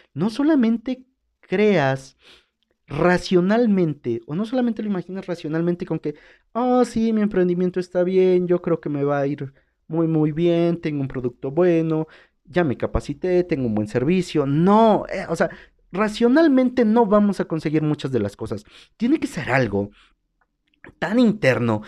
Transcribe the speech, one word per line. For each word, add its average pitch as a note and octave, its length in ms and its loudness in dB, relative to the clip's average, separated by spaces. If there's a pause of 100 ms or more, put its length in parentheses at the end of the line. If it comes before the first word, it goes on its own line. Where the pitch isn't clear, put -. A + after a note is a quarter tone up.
(140)
No F3+ 160 -4
solamente B3+ 760 0 (360)
creas E3 760 0 (680)
racionalmente, F3 1400 0
o C#3+ 100 -8
no G#3+ 100 -4
solamente A#3 360 -2
lo G#3+ 80 -6
imaginas F#3 380 -8
racionalmente E3+ 580 -4
con D#3+ 140 -6
que, D3 160 -8 (380)
"Ah, B3 320 2
sí, A3+ 260 -2
mi A3 100 0
emprendimiento F3+ 600 0
está F3+ 220 -2
bien, F#3 440 2
yo F3 140 0
creo E3 180 -2
que - 80 -8
me C#3+ 160 -4
va C#3+ 160 0
a C#3 80 0
ir C#3 260 -8 (360)
muy, D#3+ 180 0
muy D#3 240 0
bien, E3+ 480 0
tengo D3+ 220 -6
un C3+ 80 -4
producto C3 420 -8
bueno, E3 560 2 (380)
ya F3 180 0
me C3 140 -2
capacité, F3+ 680 -2
tengo C#3 240 -2
un G#2+ 80 -2
buen G#2+ 140 -2
servicio". D3+ 560 0
No, F#3 640 4
eh, F#3+ 180 -8
o E3 80 -6
sea, F3 140 0 (420)
racionalmente B3+ 960 2
no A3+ 200 4
vamos G#3 360 2
a E3+ 40 -4
conseguir D#3 360 -2
muchas D3 320 -2
de A#2+ 60 2
las G2+ 180 -4
cosas. G#2+ 260 -10 (320)
Tiene C4 240 0
que C#4+ 80 -4
ser A#2 240 -8
algo G2+ 400 0 (1080)
tan G3+ 200 0
interno, A#2+ 680 2